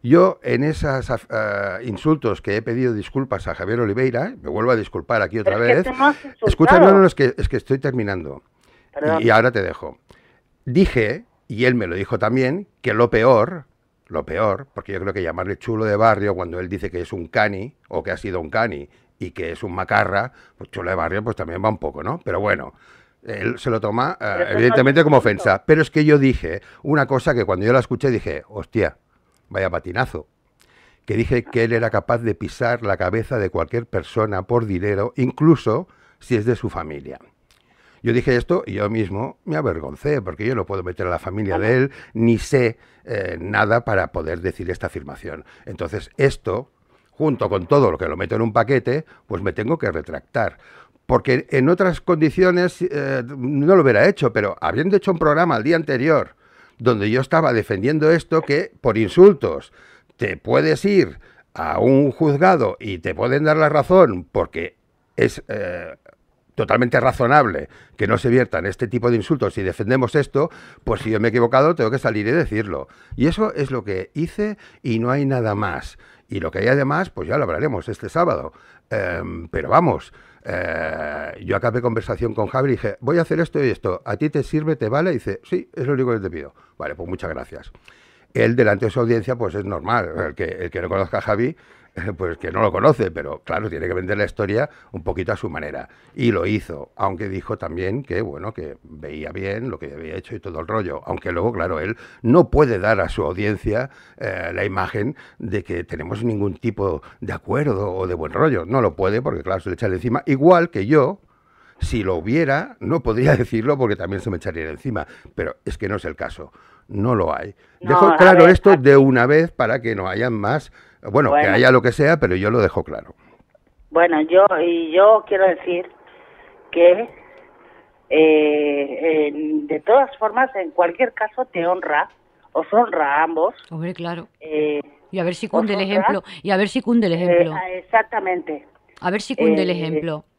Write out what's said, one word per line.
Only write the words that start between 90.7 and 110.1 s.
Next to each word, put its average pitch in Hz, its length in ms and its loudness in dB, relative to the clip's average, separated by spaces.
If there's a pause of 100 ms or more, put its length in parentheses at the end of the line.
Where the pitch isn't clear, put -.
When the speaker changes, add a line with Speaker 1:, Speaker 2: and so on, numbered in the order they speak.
Speaker 1:
que 90 120 -8
no 90 60 -8
conozca 95 300 -4
a - 40 -6
Javi, 113 340 -2 (380)
<laughs> 90 220 -8
pues 85 220 -6
que 85 140 -10
no 98 100 0
lo 101 80 2
conoce, 101 400 2
pero 76 320 -10
claro, 98 260 -6
tiene 82 200 -8
que 85 60 -4
vender 95 240 -4
la 104 80 0
historia 107 420 -4 (240)
un 92 100 -12
poquito 95 300 -6
a 98 40 -4
su - 140 -10
manera. 73 380 -10 (260)
Y 120 160 0
lo 90 160 0
hizo, 87 480 -6
aunque 98 340 -4
dijo 95 300 -8
también 92 460 -6
que, 90 160 -4
bueno, 92 320 -8
que 76 320 -12
veía 76 480 -14
bien 98 380 -8
lo 80 100 -10
que 71 140 -14
había 80 200 -14
hecho 92 220 -12
y 98 40 -14
todo 82 200 -12
el 82 80 -10
rollo. 92 380 -4
Aunque 92 260 -6
luego, 95 200 0
claro, 87 280 -4
él 98 160 -6 (260)
no 135 280 4
puede 131 280 2
dar 101 220 2
a 82 80 0
su 92 160 -4
audiencia, 104 680 -4 (280)
eh, 90 360 -8
la 92 100 -2
imagen 104 520 -4 (220)
de 101 260 -6
que 87 180 -6
tenemos 87 400 -8
ningún 101 320 -2
tipo 101 480 -4 (180)
de 90 120 -8
acuerdo 101 600 -2
o 92 140 -4
de 87 80 -4
buen 80 180 -6
rollo. 104 320 0
No 127 160 0
lo 95 140 0
puede 101 280 0
porque, 123 200 -6
claro, 92 180 -4
se 98 100 -8
le 90 40 -4
echa 113 120 -6
encima. 101 400 -2